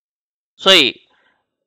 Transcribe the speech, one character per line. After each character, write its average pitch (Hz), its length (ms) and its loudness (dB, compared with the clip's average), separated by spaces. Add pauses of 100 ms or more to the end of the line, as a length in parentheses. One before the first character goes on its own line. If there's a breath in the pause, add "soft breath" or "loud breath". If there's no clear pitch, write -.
(540)
所 190 220 0
以 135 320 -4 (580)